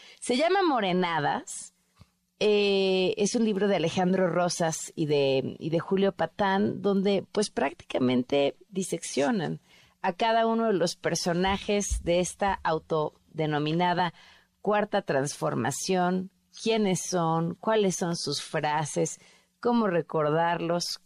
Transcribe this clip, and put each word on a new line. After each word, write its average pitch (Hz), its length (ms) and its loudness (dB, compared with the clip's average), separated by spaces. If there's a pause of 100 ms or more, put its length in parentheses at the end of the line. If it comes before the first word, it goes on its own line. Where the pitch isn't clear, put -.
(200)
Se - 160 -2
llama 359 280 2
Morenadas. 185 1080 0 (680)
Eh, 196 760 4
es 202 180 0
un 240 100 2
libro 202 220 0
de 196 100 2
Alejandro 180 500 2
Rosas 170 680 0
y 160 100 -2
de, 139 540 2
y 160 100 -6
de 160 100 0
Julio 196 320 0
Patán, 196 680 0
donde, 196 500 0
pues, 208 200 -2
prácticamente - 1040 0 (120)
diseccionan 185 920 -4 (400)
a 190 120 -2
cada 226 340 2
uno 226 180 0
de 220 80 2
los 170 220 0
personajes 190 1080 -2
de 170 160 2
esta 190 440 -2
autodenominada 160 1500 -2 (480)
Cuarta 208 420 0
Transformación, 156 1300 -2 (320)
quiénes 214 380 0
son, 165 540 -2
cuáles 208 400 2
son 170 200 -2
sus - 280 -6
frases, 151 760 -2 (400)
cómo 240 280 2
recordarlos. 170 1200 0